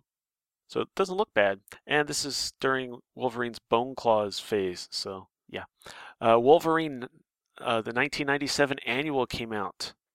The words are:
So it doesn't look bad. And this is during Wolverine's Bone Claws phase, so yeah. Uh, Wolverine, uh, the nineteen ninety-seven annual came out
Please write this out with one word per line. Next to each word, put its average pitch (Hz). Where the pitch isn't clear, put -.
So 117
it 113
doesn't 185
look 214
bad. 101
And 147
this 147
is -
during 131
Wolverine's 120
Bone 123
Claws 107
phase, 95
so 95
yeah. 92
Uh, 117
Wolverine, 156
uh, 113
the 117
nineteen 139
ninety-seven 139
annual 131
came 113
out 95